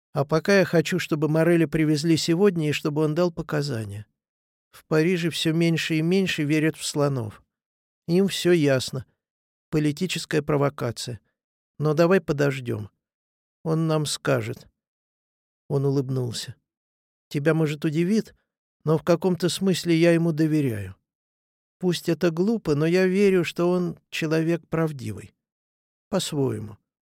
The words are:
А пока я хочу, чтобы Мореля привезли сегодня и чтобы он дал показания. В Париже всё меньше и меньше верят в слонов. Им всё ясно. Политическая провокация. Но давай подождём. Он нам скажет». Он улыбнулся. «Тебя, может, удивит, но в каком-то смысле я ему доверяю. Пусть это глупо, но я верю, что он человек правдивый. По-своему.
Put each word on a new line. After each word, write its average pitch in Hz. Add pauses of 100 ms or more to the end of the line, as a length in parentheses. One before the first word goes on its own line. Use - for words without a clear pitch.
(140)
А 139
пока 190
я 170
хочу, 165
чтобы 156
Мореля 160
привезли 156
сегодня 170
и 143
чтобы 151
он 151
дал 175
показания. 131 (640)
В -
Париже 165
всё 160
меньше 165
и 156
меньше 175
верят 156
в -
слонов. 139 (680)
Им 185
всё 175
ясно. 139 (640)
Политическая 151
провокация. 139 (600)
Но 151
давай 175
подождём. 131 (720)
Он 160
нам 156
скажет». 123 (1000)
Он 139
улыбнулся. 131 (720)
«Тебя, 156
может, 156
удивит, 175 (520)
но 156
в -
каком-то 175
смысле 175
я 170
ему 165
доверяю. 143 (840)
Пусть 175
это 170
глупо, 180
но 151
я 185
верю, 190
что 170
он 180 (100)
человек 165
правдивый. 143 (760)
По-своему. 120 (240)